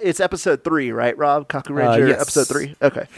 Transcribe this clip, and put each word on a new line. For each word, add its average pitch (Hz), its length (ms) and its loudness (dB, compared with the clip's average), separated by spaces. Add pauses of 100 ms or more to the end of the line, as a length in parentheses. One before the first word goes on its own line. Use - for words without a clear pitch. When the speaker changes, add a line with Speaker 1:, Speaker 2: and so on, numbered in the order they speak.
Speaker 1:
it's 180 160 0
episode 180 460 0
three, 147 260 -2
right, 117 260 -2
Rob? 147 320 0
Kaku 139 220 -8
Speaker 2:
Uh, 143 40 -4
Speaker 1:
Ranger, 127 340 4
Speaker 2:
yes. 131 120 2
Speaker 1:
episode 139 280 0
three. 143 340 -4
Okay. 135 240 0 (120)